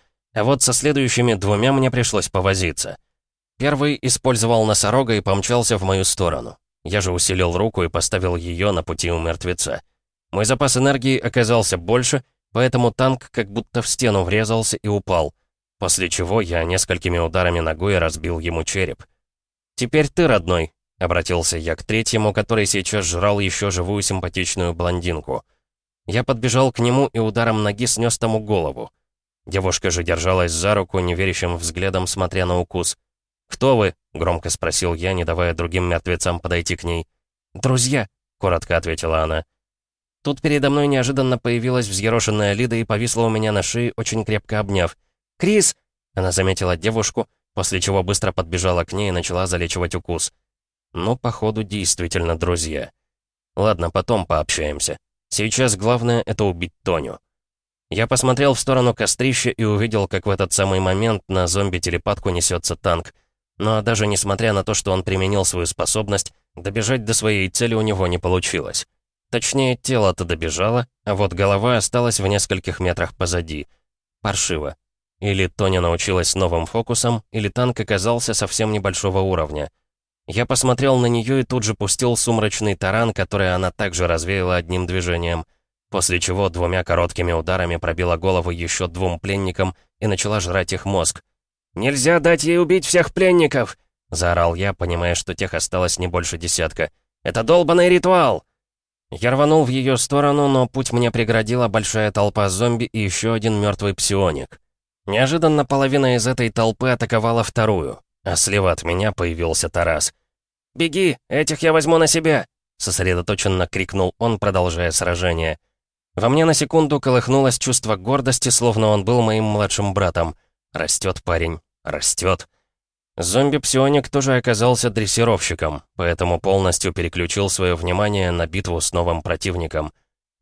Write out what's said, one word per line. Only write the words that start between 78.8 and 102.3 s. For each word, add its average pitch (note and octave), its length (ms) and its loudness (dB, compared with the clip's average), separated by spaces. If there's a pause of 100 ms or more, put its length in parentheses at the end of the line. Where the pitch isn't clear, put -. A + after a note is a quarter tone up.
уровня. D#2 500 -2 (580)
Я A2+ 180 -2
посмотрел C3 520 2
на B2 80 4
неё A#2+ 320 0
и C3 60 0
тут B2 200 -2
же G#2+ 120 -2
пустил A#2 420 0
сумрачный G#2+ 580 0
таран, A2+ 380 0
который F#2 420 0
она F#2 160 -2
также F2+ 340 -4
развеяла F2+ 520 0
одним F2 280 -2
движением, F2 600 -2 (440)
после F2+ 300 -2
чего F#2 300 0
двумя F2 340 -2
короткими F2 480 0
ударами E2+ 460 -2
пробила E2+ 400 0
головы F2+ 360 0
ещё E2+ 340 -4
двум F2 300 -4
пленникам F#2+ 580 -4 (260)
и A2 60 0
начала G#2 340 0
жрать F2+ 320 -2
их F#2 100 -6
мозг. F#2+ 380 -2 (520)
«Нельзя C#3 460 2
дать D#3 240 2
ей E3+ 160 2
убить F3 260 2
всех - 280 2
пленников!» — E3+ 640 2 (320)
заорал E2+ 460 2
я, F#2+ 180 -2
понимая, F2 420 -2
что - 180 -6
тех F#2 200 -6
осталось F2+ 460 -2
не F2+ 80 -2
больше F2 300 -4
десятка. E2 540 -2 (320)
«Это A#2 200 -2
долбаный F3 440 4
ритуал!» F3 560 4 (680)
Я A#2 220 0
рванул D3 320 6
в B2 60 0
её C3 260 2
сторону, C#3+ 540 2
но C3 180 4
путь C3 240 -4
мне A#2+ 200 2
преградила A2+ 580 0
большая G#2+ 420 0
толпа G2+ 380 2